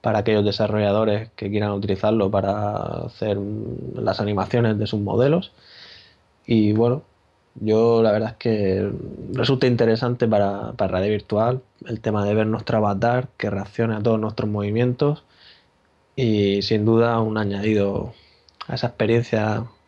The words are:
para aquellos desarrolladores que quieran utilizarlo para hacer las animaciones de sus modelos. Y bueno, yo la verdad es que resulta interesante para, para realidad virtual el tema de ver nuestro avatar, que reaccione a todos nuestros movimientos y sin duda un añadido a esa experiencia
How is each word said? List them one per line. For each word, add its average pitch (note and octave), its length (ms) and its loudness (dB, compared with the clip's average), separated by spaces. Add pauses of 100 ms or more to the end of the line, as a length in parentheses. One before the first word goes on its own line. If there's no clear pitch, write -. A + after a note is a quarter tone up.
para A2 200 0
aquellos G#2+ 240 2
desarrolladores G#2 920 0
que G2+ 140 -6
quieran G#2 220 -2
utilizarlo G2+ 580 0
para G#2 460 -2 (300)
hacer G#2 300 -4 (580)
las - 260 -4
animaciones G#2 580 0
de G#2 80 -2
sus G#2+ 140 -4
modelos. B2 520 0 (960)
Y G#2+ 260 4
bueno, A#2+ 300 2 (520)
yo A2+ 480 4
la A2 100 4
verdad A2 180 0
es A2+ 60 -14
que G2+ 540 0 (420)
resulta B2+ 340 2
interesante A#2+ 600 2
para, G#2 460 0
para F#2+ 200 -2
realidad F#2+ 200 0
virtual A2 500 0 (240)
el A2 140 -8
tema G#2 240 -2
de G#2 100 0
ver A2 120 2
nuestro A2 320 0
avatar, A2+ 580 0
que A2+ 140 -4
reaccione A2 460 -4
a G#2 60 -6
todos A2 160 2
nuestros A2 300 -4
movimientos A#2+ 760 0 (920)
y G#2 480 2
sin G#2+ 240 0
duda A#2 340 4
un A2 160 -2
añadido G2+ 800 -2 (540)
a B2+ 80 -6
esa A#2+ 100 -4
experiencia A2 800 0 (220)